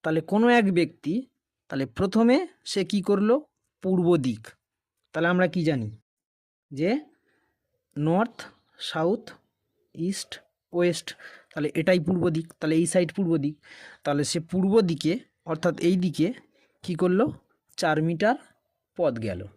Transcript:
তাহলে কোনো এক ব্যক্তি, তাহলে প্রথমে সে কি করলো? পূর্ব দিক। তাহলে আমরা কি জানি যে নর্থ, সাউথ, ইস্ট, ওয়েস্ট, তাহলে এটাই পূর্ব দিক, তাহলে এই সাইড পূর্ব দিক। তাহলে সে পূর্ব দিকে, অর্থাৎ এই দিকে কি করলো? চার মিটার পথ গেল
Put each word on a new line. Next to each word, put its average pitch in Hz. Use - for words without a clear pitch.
তাহলে 160
কোনো 220
এক 214
ব্যক্তি, 165
তাহলে 135
প্রথমে 220
সে -
কি 202
করলো? 202
পূর্ব 185
দিক। 110
তাহলে 160
আমরা 180
কি 185
জানি 135
যে 151
নর্থ, 170
সাউথ, 170
ইস্ট, 185
ওয়েস্ট, 175
তাহলে 151
এটাই 175
পূর্ব 180
দিক, 165
তাহলে 160
এই 175
সাইড 180
পূর্ব 175
দিক। 151
তাহলে 147
সে -
পূর্ব 190
দিকে, 160
অর্থাৎ 165
এই 190
দিকে 170
কি 180
করলো? 180
চার 156
মিটার 175
পথ 151
গেল 92